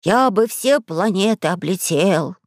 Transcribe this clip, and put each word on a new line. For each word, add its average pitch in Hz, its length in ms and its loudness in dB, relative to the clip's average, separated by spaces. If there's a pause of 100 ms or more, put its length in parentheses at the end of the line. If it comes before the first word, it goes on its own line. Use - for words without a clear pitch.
Я 247 280 2
бы 214 160 2
все 269 340 0
планеты 196 680 -2
облетел. 170 880 0 (100)